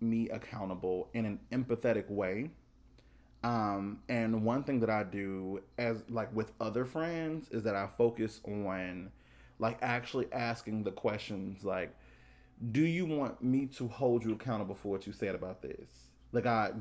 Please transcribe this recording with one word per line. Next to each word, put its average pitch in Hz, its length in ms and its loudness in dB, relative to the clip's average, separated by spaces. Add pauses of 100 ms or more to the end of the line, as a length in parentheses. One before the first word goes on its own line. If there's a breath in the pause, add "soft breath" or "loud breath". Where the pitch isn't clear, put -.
me 113 300 2
accountable 92 840 -2
in 113 120 0
an 101 140 -4 (120)
empathetic 120 580 2
way. 101 400 0 (920 soft breath)
Um, 104 680 0
and 113 360 2
one 127 200 4
thing 131 160 2
that 110 100 6
I 107 140 4
do 95 580 -4 (160)
as, 117 300 0
like, 110 260 -2
with 110 260 0
other 110 240 0
friends 160 640 -4
is 113 140 -2
that 104 120 2
I 98 120 0 (100)
focus 113 460 2
on, 95 680 -4 (480 soft breath)
like, 117 240 0
actually 120 500 0
asking 117 520 -2
the 98 80 2
questions, 98 720 -2
like, 92 300 -2 (760 loud breath)
"Do 139 100 4
you 165 240 2
want 147 360 -2
me 135 240 4
to 131 220 -4
hold 120 360 2
you 110 80 2
accountable 104 420 -2
for - 160 -8
what 98 160 -2
you 104 60 -6
said 98 220 -2
about 92 280 -6
this?" - 460 -12 (240)
Like, 120 140 2
I 113 340 4